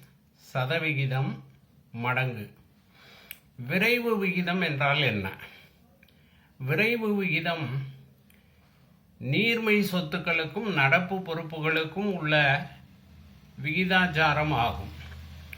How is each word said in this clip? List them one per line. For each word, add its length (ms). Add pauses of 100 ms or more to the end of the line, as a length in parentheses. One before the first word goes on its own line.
(340)
சதவிகிதம், 1080 (480)
மடங்கு. 640 (1000)
விரைவு 640
விகிதம் 420
என்றால் 420
என்ன? 300 (1300)
விரைவு 560
விகிதம் 720 (1300)
நீர்மை 640 (100)
சொத்துக்களுக்கும் 800
நடப்பு 460
பொறுப்புகளுக்கும் 1000
உள்ள 480 (960)
விகிதாச்சாரம் 880
ஆகும். 400 (640)